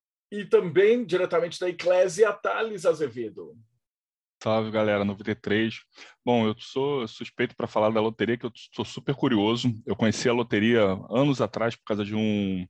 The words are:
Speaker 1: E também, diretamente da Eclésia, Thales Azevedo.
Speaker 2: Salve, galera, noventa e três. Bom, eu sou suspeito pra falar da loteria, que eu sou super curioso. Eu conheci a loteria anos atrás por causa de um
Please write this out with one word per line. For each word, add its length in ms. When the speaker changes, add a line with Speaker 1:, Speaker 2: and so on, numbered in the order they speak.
Speaker 1:
E 120
também, 600
diretamente 540
da 100
Eclésia, 640
Thales 520
Azevedo. 720
Speaker 2:
Salve, 300
galera, 320
noventa 280
e 40
três. 460
Bom, 240
eu 120
sou 480
suspeito 480
pra 120
falar 220
da 120
loteria, 360
que 80
eu 60
sou 120
super 300
curioso. 580
Eu 100
conheci 340
a 40
loteria 480
anos 320
atrás 340
por 100
causa 200
de 100
um 540